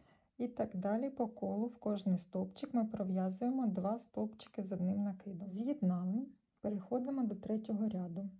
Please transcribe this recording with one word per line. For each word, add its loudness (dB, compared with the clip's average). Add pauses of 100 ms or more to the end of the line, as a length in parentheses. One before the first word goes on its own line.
(360)
І -2
так -2
далі 2
по 0
колу -2
в -8
кожний 2
стовпчик -4
ми 4
пров'язуємо 2
два 2
стовпчики -6
з -4
одним 2
накидом. -4
З'єднали, 2 (340)
переходимо 0
до 0
третього 0
ряду. -2 (100)